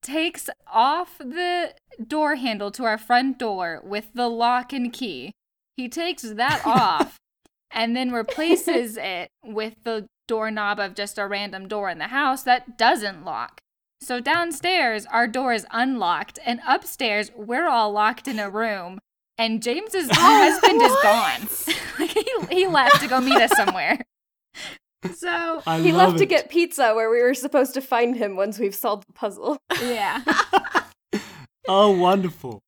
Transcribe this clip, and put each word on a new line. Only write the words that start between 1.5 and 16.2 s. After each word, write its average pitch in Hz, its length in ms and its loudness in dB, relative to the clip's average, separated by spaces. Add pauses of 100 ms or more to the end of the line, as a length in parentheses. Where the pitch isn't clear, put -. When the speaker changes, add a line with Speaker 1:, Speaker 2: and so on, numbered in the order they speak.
Speaker 1:
door 302 320 -2
handle 214 360 -6
to 247 140 -10
our 220 120 0
front 247 400 0
door 185 480 -6
with 208 300 -8
the 240 120 -2
lock 240 460 -2
and 247 180 -4
key. 180 420 -10 (440)
He 254 100 -8
takes 330 360 -8
that 240 380 -2
Speaker 2:
<laughs> - 40 -6
Speaker 1:
off 220 520 0 (580)
and 233 200 -2
then 254 160 -4
replaces 254 840 0
Speaker 2:
<laughs> - 40 -10
Speaker 1:
it 180 280 -8 (140)
with 220 300 -8 (100)
the 220 220 -6 (220)
doorknob 214 520 -2
of 196 140 -4
just 208 240 -8
a 208 80 -2
random 196 420 -8
door 202 220 -4
in 175 80 -8
the 170 120 -8
house 269 340 -2
that 247 340 0
doesn't 208 480 0
lock. 120 340 -10 (400)
So 247 200 -8
downstairs, 302 880 0
our 233 200 0
door 254 260 -2
is 214 180 -4
unlocked, 220 760 -2